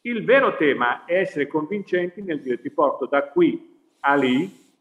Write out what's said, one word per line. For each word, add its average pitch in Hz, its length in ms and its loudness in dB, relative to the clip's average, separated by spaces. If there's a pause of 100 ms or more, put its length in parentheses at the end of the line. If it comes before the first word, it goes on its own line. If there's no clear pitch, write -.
Il 233 240 -6
vero 240 320 4
tema 123 480 0
è 175 160 0
essere 147 260 -2
convincenti 180 720 -4
nel 170 200 -6
dire: 127 200 -4
"Ti 143 120 -10
porto 139 340 0
da 143 220 0
qui - 720 -2
a 143 160 2
lì 139 640 0